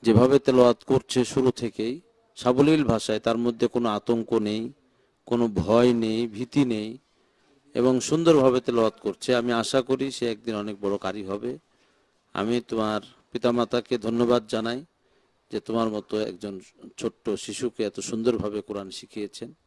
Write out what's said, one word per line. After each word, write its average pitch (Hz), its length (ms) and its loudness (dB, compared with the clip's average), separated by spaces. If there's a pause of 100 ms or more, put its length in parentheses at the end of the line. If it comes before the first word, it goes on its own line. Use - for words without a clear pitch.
যেভাবে 123 380 6
তেলাওয়াত 123 480 4
করছে 131 380 0
শুরু 131 260 0
থেকেই 120 500 -6 (340)
সাবলীল 143 480 4
ভাষায়, 110 360 0
তার 113 180 0
মধ্যে 120 300 0
কোনো 120 220 -2
আতঙ্ক 110 440 -2
নেই, 110 360 -2 (560)
কোনো 120 220 0
ভয় 110 460 4
নেই, 113 340 -2
ভীতি 120 380 -2
নেই 110 320 -6 (760)
এবং 127 260 2
সুন্দরভাবে 147 640 4
তেলাওয়াত 113 400 0
করছে। 113 340 -2
আমি 120 180 0
আশা 117 280 0
করি 135 300 -4
সে 120 200 -4
একদিন 110 240 -8
অনেক 104 260 -8
বড় 101 160 -2
কারি 95 260 -8
হবে। 107 340 -8 (760)
আমি 113 340 -2
তোমার 107 340 -2 (300)
পিতামাতাকে 120 640 -2
ধন্যবাদ 117 500 0
জানাই 117 380 -6 (680)
যে 113 80 -6
তোমার 113 300 -2
মতো 107 300 -6
একজন 101 400 -8 (380)
ছোট্ট - 320 -8
শিশুকে 113 540 -6
এত 104 160 -6
সুন্দরভাবে 107 640 -2
কোরআন 101 280 -10
শিখিয়েছেন। 113 640 -14 (140)